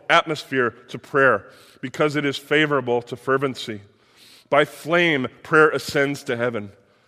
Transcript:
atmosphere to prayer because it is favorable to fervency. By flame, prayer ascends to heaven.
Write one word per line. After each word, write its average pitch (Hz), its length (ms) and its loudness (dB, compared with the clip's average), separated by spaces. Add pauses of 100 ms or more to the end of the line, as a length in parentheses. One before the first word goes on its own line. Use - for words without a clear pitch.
(120)
atmosphere 139 580 0 (200)
to 120 100 -12
prayer 131 480 2 (340)
because 143 340 -2
it 147 80 -4
is 139 140 -2
favorable 139 640 0
to 127 140 -12
fervency. 131 680 -4 (720)
By 143 120 4
flame, 151 640 -2 (140)
prayer 156 300 4
ascends 139 540 -2
to 123 120 -4
heaven. 117 340 -4 (360)